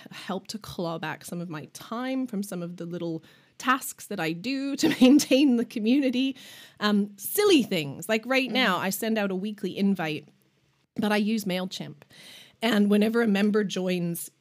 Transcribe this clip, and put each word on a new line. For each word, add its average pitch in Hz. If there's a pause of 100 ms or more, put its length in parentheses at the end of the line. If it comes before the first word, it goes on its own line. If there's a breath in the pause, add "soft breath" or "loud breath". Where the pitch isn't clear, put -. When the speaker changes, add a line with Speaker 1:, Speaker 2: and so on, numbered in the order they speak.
(120)
Speaker 1:
help -
to 220
claw 170
back 156
some 175
of 175
my 151
time 254
from 202
some 185
of 175
the 170
little 170 (340 loud breath)
tasks -
that 202
I 160
do 269
to 320
<laughs> -
maintain 262
the 233
community. 254 (460 loud breath)
Um, 208
silly 392
things. 156
Like 220
right 262
Speaker 2:
Mm-hmm. 214
Speaker 1:
now, 226
I 160
send 220
out 202
a 185
weekly 202
invite, 175 (680)
but 180
I 208
use 214
MailChimp. 180 (640 loud breath)
And 208
whenever 226
a 233
member 202
joins 175